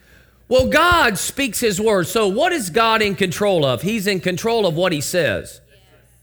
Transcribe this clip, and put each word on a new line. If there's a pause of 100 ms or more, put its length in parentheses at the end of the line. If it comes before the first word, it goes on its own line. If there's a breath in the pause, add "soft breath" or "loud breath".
(480 soft breath)
Well,
God
speaks
his
word.
So
what
is
God
in
control
of?
He's
in
control
of
what
he
says. (600)